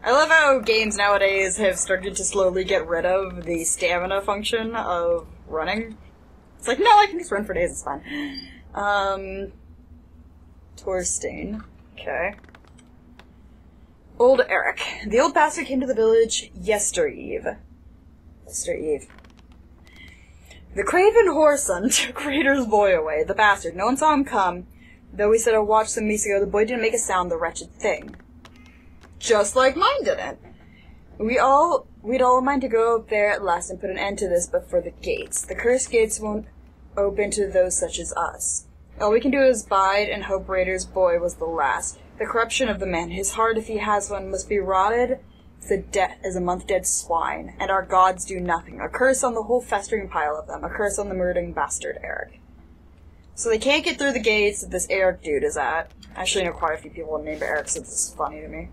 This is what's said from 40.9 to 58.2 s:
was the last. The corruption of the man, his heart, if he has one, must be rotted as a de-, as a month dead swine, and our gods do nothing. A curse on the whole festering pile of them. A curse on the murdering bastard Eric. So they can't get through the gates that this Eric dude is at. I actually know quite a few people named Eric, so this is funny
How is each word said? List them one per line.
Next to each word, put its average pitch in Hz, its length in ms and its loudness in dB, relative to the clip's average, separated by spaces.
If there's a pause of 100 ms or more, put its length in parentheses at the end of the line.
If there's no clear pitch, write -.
was 170 160 -2
the 165 100 -6
last. 147 540 -2 (200)
The 220 60 -2
corruption 226 440 0
of 196 100 -2
the 190 80 -4
man, 170 240 -2
his 190 220 -4
heart, 226 240 0
if 220 100 -6
he 220 100 -6
has 208 320 -2
one, 196 220 -8
must 190 180 -6
be 208 100 0
rotted 214 600 2 (440)
as - 80 -4
a 196 60 2
de-, 185 380 -2 (100)
as 185 100 -6
a 180 60 -4
month 180 260 -2
dead 185 200 0
swine, 160 720 -4
and 196 120 -4
our 190 120 0
gods 185 420 2
do 190 140 -8
nothing. 175 400 -4
A - 100 -6
curse 262 340 2
on 247 120 0
the 226 80 -4
whole 233 180 0
festering 202 480 -4
pile 151 280 -2
of 156 100 -12
them. 147 160 -10
A 165 60 -8
curse 202 280 -2
on 202 120 -4
the 185 60 -6
murdering 180 380 -2
bastard - 500 -6
Eric. - 360 -10 (960)
So - 140 -4
they 220 100 2
can't 285 260 2
get 349 140 -2
through 277 140 0
the 240 60 0
gates 214 420 2
that 180 100 -12
this 180 180 -4
Eric 185 340 0
dude 147 200 -2
is 147 140 -2
at. 147 340 -4 (240)
I - 60 -10
actually 185 240 -2
know 170 80 -4
quite 160 200 -2
a 160 80 -6
few 156 80 -16
people 156 300 -8
named 151 240 -8
Eric, 147 260 -4
so 151 120 -4
this - 80 -18
is - 280 -6
funny 151 240 -6